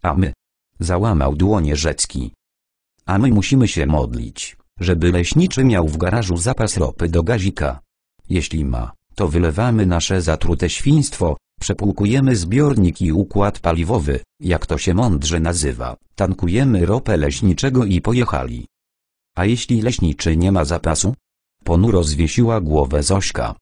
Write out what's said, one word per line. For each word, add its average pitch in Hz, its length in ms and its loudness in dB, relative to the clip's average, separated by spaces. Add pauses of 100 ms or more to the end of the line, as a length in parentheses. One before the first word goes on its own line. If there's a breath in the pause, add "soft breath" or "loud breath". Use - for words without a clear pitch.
"A 85 120 -2
my?", 87 180 0 (480)
załamał 82 560 0
dłonie 85 400 0
Rzecki. 69 560 -4 (720)
"A 95 120 0
my 127 120 2
musimy 110 380 2
się 73 180 -2
modlić, 60 720 -4 (240)
żeby 87 320 2
leśniczy 131 520 2
miał 92 240 2
w 76 80 -4
garażu 90 400 -2
zapas 107 400 -2
ropy 82 320 -2
do 85 140 2
gazika. 90 580 -2 (480)
Jeśli 80 360 -2
ma, 60 280 -4 (220)
to 98 140 -2
wylewamy 92 580 2
nasze 90 360 0
zatrute 80 480 0
świństwo, 131 680 0 (240)
przepłukujemy 104 760 0
zbiornik 104 640 2
i 82 120 0
układ 101 460 0
paliwowy, 82 600 0 (200)
jak 85 260 -2
to 78 120 -2
się 90 160 0
mądrze 85 460 0
nazywa, 71 560 -2 (180)
tankujemy 95 720 0
ropę 107 300 0
leśniczego 95 680 2
i 95 160 2
pojechali". 110 680 -2 (680)
"A 87 80 0
jeśli 117 380 0
leśniczy 85 540 0
nie 92 160 4
ma 87 120 2
zapasu?", 80 500 -2 (500)
ponuro 87 400 2
zwiesiła 85 560 0
głowę 73 420 0
Zośka. 95 600 -2